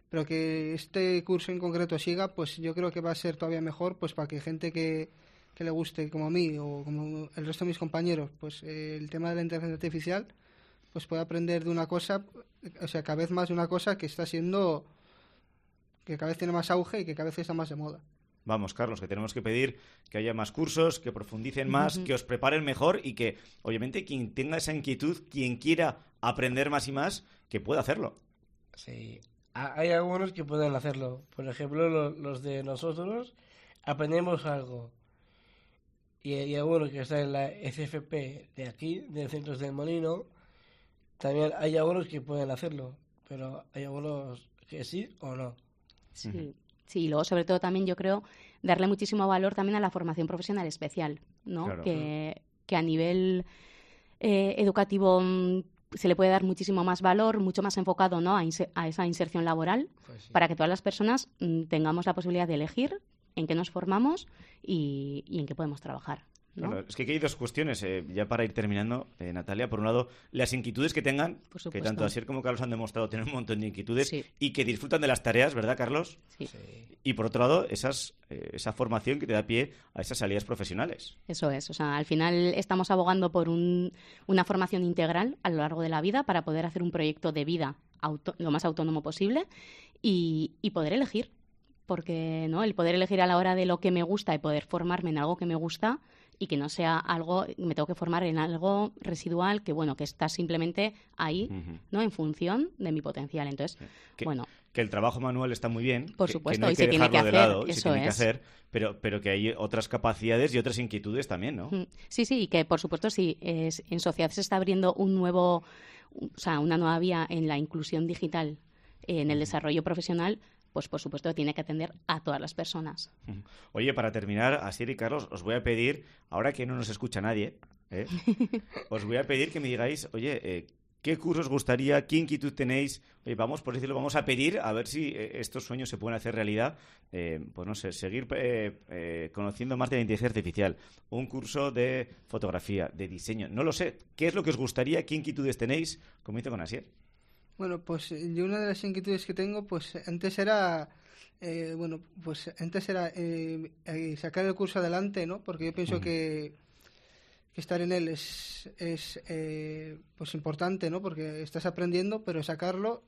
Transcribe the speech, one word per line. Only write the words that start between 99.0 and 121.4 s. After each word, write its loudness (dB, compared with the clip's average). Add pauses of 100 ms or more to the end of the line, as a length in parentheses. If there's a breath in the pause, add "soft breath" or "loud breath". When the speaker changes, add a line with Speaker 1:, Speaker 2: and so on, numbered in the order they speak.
Speaker 3:
que, -4
bueno, 0
que -6
está -2
simplemente 0 (240 loud breath)
ahí, 0
Speaker 2:
Ujú. -8 (140)
Speaker 3:
¿no? 2
en 4
función 0
de -2
mi 0
potencial. -4
Entonces, -4
Speaker 2:
Sí. -14 (320 loud breath)
Que, -6
Speaker 3:
bueno. -2 (240 soft breath)
Speaker 2:
que 0
el 0
trabajo 2
manual 0
está -2
muy 0
bien, 2 (100)
Speaker 3:
Por 4
Speaker 2:
que, -4
Speaker 3:
supuesto, 0
Speaker 2:
que 0
no 6
hay 6
Speaker 3:
y 4
se 8
Speaker 2:
que 6
Speaker 3:
tiene 8
que 4
Speaker 2:
dejarlo 6
de 8
Speaker 3:
hacer, 10
Speaker 2:
lado, 2
y 0
se 0
Speaker 3:
eso 2
Speaker 2:
tiene 4
que 2
Speaker 3:
es. 0
Speaker 2:
hacer, 4 (300 loud breath)
pero, 0
pero 0
que 0
hay 4
otras -2
capacidades 2
y 6
otras 2
inquietudes -2
también, -4
¿no? -6
Speaker 3:
Mm. -2 (220 loud breath)
Sí, 0
sí, 2
y 0
que, 4
por 2
supuesto, -2
si 2
es, -2
en 0
sociedad 2
se -4
está 0
abriendo 4
un 4
nuevo, 4 (520 loud breath)
o -10
sea, 0
una 4
nueva 4
vía 2
en 0
la 2
inclusión -2
digital, -2 (460 soft breath)
eh, 0
en 2
el 4
Speaker 2:
Ujú. 2
Speaker 3:
desarrollo 0
profesional, 0 (340 soft breath)
pues, -4
por -6
supuesto, -4
tiene 0